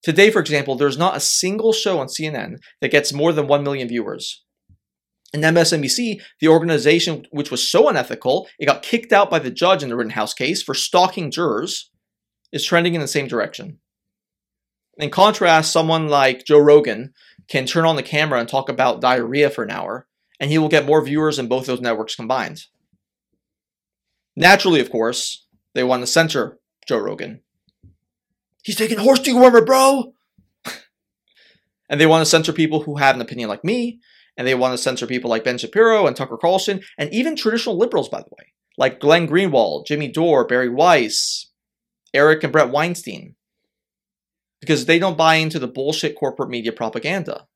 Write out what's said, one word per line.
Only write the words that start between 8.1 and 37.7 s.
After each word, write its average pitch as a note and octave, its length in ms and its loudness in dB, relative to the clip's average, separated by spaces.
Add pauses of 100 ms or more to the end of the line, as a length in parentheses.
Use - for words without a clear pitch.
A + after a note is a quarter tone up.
it - 100 -2
got - 160 0
kicked A#3 280 -4
out G#3 180 4
by E3 100 0
the C3 120 -6
judge F3 320 0
in C3 60 -8
the A#2 80 -6
Rittenhouse A2 380 -6
case C3+ 260 -6
for C3+ 140 -8
stalking F3+ 560 -2
jurors, D#3 580 -6 (640)
is D3 100 -6
trending E3+ 300 0
in E3 80 -4
the C3+ 60 -6
same C#3 200 -4
direction. A#2 520 -8 (1160)
In D3+ 120 -6
contrast, F3+ 640 2
someone D#3+ 340 0
like C3+ 380 2
Joe D3 140 8
Rogan C#3+ 520 4 (380)
can C3 160 -2
turn E3 200 -2
on D#3+ 100 2
the C3+ 80 -6
camera D3 360 -2
and A#2 80 -4
talk C3+ 220 -4
about B2 320 0
diarrhea B2+ 480 0
for C3 140 -6
an G2+ 80 -8
hour, G2 360 -10 (320)
and C#3 120 -4
he D#3+ 80 2
will D#3 100 0
get D3 160 4
more D3 180 4
viewers D3 340 -2
than B2 100 -6
both B2 180 -2
those B2 160 -4
networks A2 340 -4
combined. B2 500 -10 (1700)
Naturally, F3 440 4
of A#2+ 120 -2
course, - 520 -4 (320)
they B2+ 80 0
want B2 180 0
to B2 60 -8
censor D#3 500 0 (300)
Joe B2 100 -2
Rogan. G2+ 440 -8 (1200)
"He's G#3+ 140 -8
taking A3 200 -2
horse B3+ 220 4
dewormer, B3 460 8
bro!" C4 480 2 (520)
<laughs> - 80 -14 (1120)
And D3 140 0
they D#3+ 60 6
want D#3+ 160 4
to D3+ 60 -2
censor D#3+ 240 2
people D#3 280 -2
who D3 160 -10
have C#3 180 4
an A#2 60 -8
opinion A#2 260 -10
like G#2 160 -8
me, A#3+ 360 -4 (360)
and B2+ 120 -4
they C3 80 2
want B2+ 180 0
to B2 80 -6
censor B2+ 240 -4
people B2 240 -6
like A2 140 0
Ben B2 160 -2
Shapiro G#3+ 480 2
and - 80 -2
Tucker B2 220 -8
Carlson, F#3 440 -2 (160)
and D3+ 160 -6
even C4 220 -2
traditional A3 420 -4